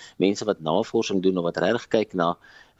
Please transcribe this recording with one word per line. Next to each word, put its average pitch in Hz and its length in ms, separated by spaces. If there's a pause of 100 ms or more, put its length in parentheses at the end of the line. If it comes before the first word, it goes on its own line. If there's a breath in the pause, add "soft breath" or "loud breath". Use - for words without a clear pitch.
(180 loud breath)
mense 101 280
wat 98 140
navorsing 98 640
doen 92 140
of 85 60
wat 85 140
regtig 98 300
kyk 110 260
na 85 240 (420 loud breath)